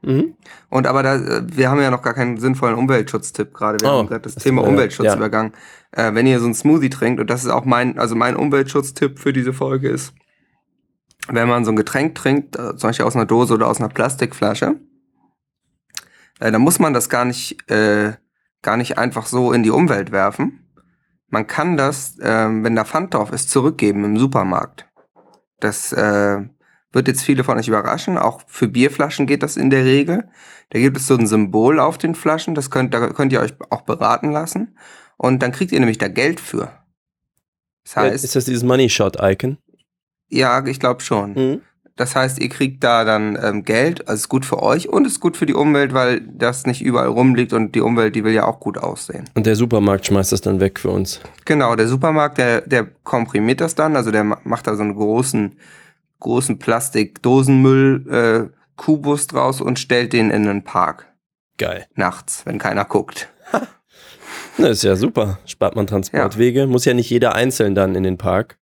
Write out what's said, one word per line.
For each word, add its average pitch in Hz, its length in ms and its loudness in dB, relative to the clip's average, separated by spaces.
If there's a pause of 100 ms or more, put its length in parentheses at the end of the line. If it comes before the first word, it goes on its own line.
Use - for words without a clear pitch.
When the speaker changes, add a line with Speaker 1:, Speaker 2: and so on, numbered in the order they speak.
Speaker 1:
Mhm. 202 320 0 (340)
Speaker 2:
Und 131 180 0
aber 135 160 2
da, 135 120 2
äh, 123 300 -4
wir 131 240 0
haben 143 120 2
ja 135 100 2
noch 123 100 -2
gar 120 120 -2
keinen 123 240 -4
sinnvollen 131 380 0
Umweltschutztipp 117 760 -2
gerade. 107 280 -2
Wir 127 80 2
Speaker 1:
Oh, 139 100 4
Speaker 2:
haben 107 80 0
gerade 113 140 -6
das - 140 -14
Speaker 1:
das - 80 -14
Speaker 2:
Thema 135 180 2
Speaker 1:
tut - 60 2
mir 101 80 4
Speaker 2:
Umweltschutz 107 300 0
Speaker 1:
leid. 104 80 0
Ja. 98 40 -2
Speaker 2:
übergangen. 110 340 -2 (400)
Äh, 113 220 -2
wenn 117 140 2
ihr 127 120 4
so 117 60 -2
einen 117 80 0
Smoothie 147 360 2
trinkt, 123 300 -2
und 110 100 -4
das 123 140 -2
ist 123 60 -4
auch 117 160 0
mein, 123 340 0
also 113 160 -2
mein 120 220 0
Umweltschutztipp 135 840 -2
für - 140 -2
diese 131 180 -2
Folge 135 380 -4
ist, 127 240 -6 (1160)
wenn 117 200 0
man 120 160 2
so 113 60 0
ein 110 40 2
Getränk 135 400 0
trinkt, 143 400 -2
äh, - 220 -8
zum 110 120 0
Beispiel 117 160 0
aus 117 120 0
einer 113 80 2
Dose 117 300 2
oder 113 120 2
aus 113 140 0
einer 110 80 -2
Plastikflasche, 123 840 -2 (1600)
äh, 113 120 0
dann 110 100 2
muss 156 180 4
man 156 140 2
das 120 160 -2
gar 123 160 0
nicht, - 440 -8
äh, 107 440 2 (480)
gar 107 160 -2
nicht 120 200 -4
einfach 120 280 -4
so 123 260 0
in 120 120 4
die 110 80 4
Umwelt 110 400 2
werfen. - 520 -2 (640)
Man 107 180 -2
kann 170 280 -2
das, 139 460 -2
ähm, 110 420 0
wenn 117 140 0
da 110 80 0
Pfand 180 280 -4
drauf 107 200 -2
ist, 131 160 -6
zurückgeben 110 560 2
im 104 120 0
Supermarkt. 110 680 -2 (720)
Das, - 320 -4
äh, 101 520 0 (500)
wird 131 160 2
jetzt 131 140 -2
viele 131 200 0
von 127 160 0
euch 113 80 -6
überraschen. 117 500 -2
Auch - 300 -2
für - 220 -2
Bierflaschen 143 580 0
geht 143 160 0
das 147 140 -6
in 135 120 2
der 135 140 4
Regel. 143 460 2 (400)
Da 113 100 -2
gibt 131 180 4
es - 80 -8
so 135 120 4
ein 117 100 2
Symbol 107 540 4
auf 156 160 0
den 165 180 -2
Flaschen. 160 400 -2
Das 135 160 -4
könnt, 127 220 0
da 120 160 0
könnt 139 240 0
ihr 120 80 2
euch - 120 -4 (160)
auch - 120 -4
beraten 120 500 -2
lassen. 165 460 -6 (400)
Und 127 260 0
dann 127 80 -2
kriegt 180 220 -4
ihr - 60 0
nämlich 113 180 2
da - 100 -2
Geld 139 320 -2
für. - 320 -8 (1120)
Das - 120 -14
Speaker 1:
Ja, 104 80 0
Speaker 2:
heißt 131 200 0
Speaker 1:
ist 131 140 -4
das 123 80 0
dieses 123 180 -2
Money 127 260 4
Shot - 320 0
Icon? 101 360 0 (720)
Speaker 2:
Ja, 131 360 2
ich 135 140 -4
glaub 127 220 0
schon. 101 320 -2
Speaker 1:
Mhm. 131 280 0 (360)
Speaker 2:
Das 127 180 -2
heißt, 131 240 0
ihr 127 100 -4
kriegt 135 340 -4
da 117 200 4
dann, 107 400 0
ähm, 104 200 -2
Geld, 131 440 0
also 107 140 -2
ist - 80 -8
gut 135 160 0
für - 180 -4
euch 143 240 2
und - 180 2
ist - 140 -4
gut 170 160 0
für - 100 -2
die 139 100 0
Umwelt, 143 380 2
weil 123 280 2
das - 440 -4
nicht 127 160 -2
überall 123 280 0
rumliegt 123 440 2
und 110 220 -2
die 113 60 2
Umwelt, 110 340 2
die 110 80 -2
will 110 100 2
ja 110 120 2
auch 113 160 -2
gut - 160 -6
aussehen. - 580 -10
Speaker 1:
Und 107 100 0
der 110 120 4
Supermarkt 104 500 2
schmeißt 98 240 2
das 98 100 -2
dann 98 200 0
weg 98 180 0
für - 100 -2
uns. 95 300 -4 (260)
Speaker 2:
Genau, 131 300 2
der 110 140 2
Supermarkt, 147 480 0
der, 120 240 2
der 120 240 0 (180)
komprimiert 117 580 0
das 165 140 -2
dann, 156 220 0
also 117 120 0
der 107 140 2
ma-, 104 220 -2
macht - 220 -4
da 107 80 -2
so 104 80 -2
einen 104 120 -2
großen, 107 600 0 (640)
großen 123 400 -2
Plastik-Dosenmüll, 131 1900 2
äh, - 60 -20 (180)
Kubus 147 520 0
draus 131 340 -2
und 127 180 -2
stellt 120 340 0
den 113 180 4
in 107 160 2
einen 101 160 -2
Park. - 480 -4 (460)
Speaker 1:
Geil. 98 280 -6 (100)
Speaker 2:
Nachts, - 500 -6
wenn 104 140 -6
keiner 101 260 -2
guckt. - 440 -4 (220)
Speaker 1:
<laughs> - 100 -2 (960)
Das 143 120 4
ist 101 120 -2
ja 98 120 4
super. 104 500 -2
Spart - 300 -4
man 101 100 -2
Transportwege. 113 760 0
Speaker 2:
Ja. 139 40 2
Speaker 1:
Muss 127 200 0
ja 127 100 4
nicht 120 160 0
jeder 120 240 2
einzeln 113 400 0
dann 95 180 2
in 92 80 0
den 92 160 0
Park. 95 460 -2